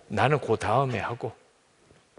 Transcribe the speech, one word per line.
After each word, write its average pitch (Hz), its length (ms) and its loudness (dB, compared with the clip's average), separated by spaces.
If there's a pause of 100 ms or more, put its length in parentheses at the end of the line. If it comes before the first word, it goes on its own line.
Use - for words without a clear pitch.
나는 123 320 2
그 110 180 0
다음에 123 400 0
하고 113 360 -8 (840)